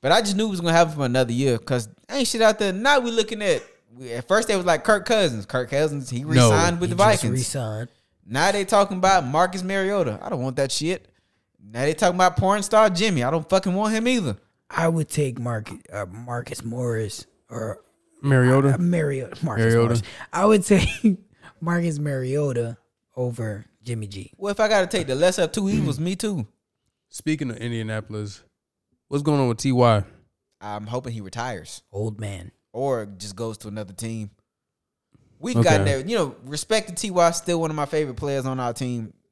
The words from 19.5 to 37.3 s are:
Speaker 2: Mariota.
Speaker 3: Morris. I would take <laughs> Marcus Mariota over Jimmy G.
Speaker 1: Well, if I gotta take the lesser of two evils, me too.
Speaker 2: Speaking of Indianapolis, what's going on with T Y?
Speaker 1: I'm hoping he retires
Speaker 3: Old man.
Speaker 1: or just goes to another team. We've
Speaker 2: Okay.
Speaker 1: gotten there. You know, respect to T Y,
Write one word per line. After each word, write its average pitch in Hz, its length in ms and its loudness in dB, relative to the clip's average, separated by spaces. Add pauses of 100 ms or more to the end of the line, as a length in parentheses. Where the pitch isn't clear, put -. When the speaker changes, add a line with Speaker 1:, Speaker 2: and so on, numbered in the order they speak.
Speaker 2:
Mariota. 117 180 6
Speaker 3:
Morris. 117 180 2 (320)
I 190 120 2
would 208 200 4
take 196 520 4 (220)
<laughs> - 220 -20
Marcus 170 380 0
Mariota 131 800 -2 (380)
over 117 500 -6 (180)
Jimmy 110 240 -6
G. 98 300 -12
Speaker 1:
Well, 202 140 -4
if 202 80 -4
I 214 80 4
gotta 202 200 4
take 185 180 -2
the 135 80 -2
lesser 180 300 2
of 165 80 -2
two 190 180 -2
evils, 147 300 0
me 175 160 -2
too. 180 320 -4 (640)
Speaker 2:
Speaking 151 420 -4
of 110 60 -10
Indianapolis, 110 840 -6 (680)
what's 143 140 -2
going 147 180 2
on 127 80 2
with 113 80 -2
T 135 140 0
Y? 120 320 6 (580)
Speaker 1:
I'm 104 260 -10
hoping 123 260 -8
he 110 80 -10
retires 107 720 -10
Speaker 3:
Old 107 280 -6
man. 98 320 -12 (220)
Speaker 1:
or 123 320 -4
just 101 300 -14
goes 113 240 -8
to - 80 -16
another 104 260 -12
team. 110 360 -10 (1120)
We've 247 180 -4
Speaker 2:
Okay. 120 120 6
Speaker 1:
gotten - 160 4
there. 139 140 2
You 185 180 -4
know, 151 180 -2 (100)
respect 202 440 -4
to 175 60 -10
T 208 160 -6
Y, 175 200 4